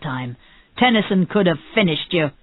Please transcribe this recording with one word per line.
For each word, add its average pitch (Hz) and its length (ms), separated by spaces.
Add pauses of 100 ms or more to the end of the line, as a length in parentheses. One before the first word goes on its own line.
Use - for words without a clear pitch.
time. 127 360 (400)
Tennyson 208 520
could 208 180
have 165 100 (180)
finished 175 360
you. 160 180 (140)